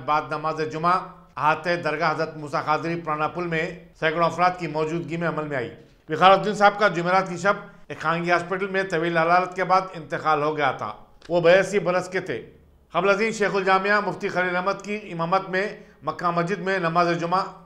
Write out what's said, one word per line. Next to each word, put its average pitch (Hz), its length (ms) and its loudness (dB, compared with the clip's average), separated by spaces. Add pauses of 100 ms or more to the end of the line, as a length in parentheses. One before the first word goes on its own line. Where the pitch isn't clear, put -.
बाद 151 300 0
नमाज 156 340 -4
जुमा 165 260 0 (440)
अहाते 156 420 0
दरगाह 156 320 0
हज़रत 156 260 -4
मूसा 151 240 -4
खादरी 156 360 -2
पुराना 156 320 -4
पुल 175 160 -6
में 170 500 -6
सैकड़ों 160 300 0
अफराद 175 340 2
की 170 100 -4
मौजूदगी 156 480 -4
में 165 100 -2
अमल 151 180 -2
में 143 120 -4
आई। 156 120 -4 (400)
विखारुद्दीन 185 460 6
साहब 202 220 6
का 208 140 4
जुमेरात 175 380 0
की 175 80 -8
शब 202 240 0 (240)
एक 143 140 -12
खानगी 170 320 -2
हॉस्पिटल 175 380 0
में 190 200 -2
तवील 170 280 0
हलालत 175 380 2
के 185 100 -2
बाद 190 300 2
इंतकाल 151 480 -2
हो 151 100 0
गया 147 200 0
था। 120 160 -8 (400)
वो 170 140 2
बयासी 190 380 6
बरस 175 280 -2
के 190 140 -4
थे। 127 140 -6 (560)
कबल 185 200 2
अजीम 214 220 0
शेखुल 196 300 0
जामिया 190 360 4
मुफ्ती 190 280 -6
खलील 180 260 -2
अहमद 190 260 -2
की 208 140 -8 (160)
इमामत 175 380 -2
में 190 160 -2 (380)
मक्का 156 300 -2
मस्जिद 170 280 -2
में 190 200 -2
नमाज 170 380 2
जुमा 175 220 0 (240)